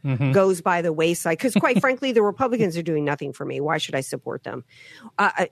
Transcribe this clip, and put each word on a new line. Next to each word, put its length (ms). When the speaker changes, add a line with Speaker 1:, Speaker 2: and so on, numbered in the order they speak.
Speaker 1:
Mm-hmm. 280
Speaker 2:
goes 280
by 220
the 100
wayside. 480
'Cause 140
quite 260
Speaker 1:
<laughs> 0
Speaker 2:
frankly, 320
the 100
Republicans 540
are 60
doing 220
nothing 280
for 120
me. 160
Why 180
should 180
I 60
support 420
them? 200
Uh, 180
uh, 160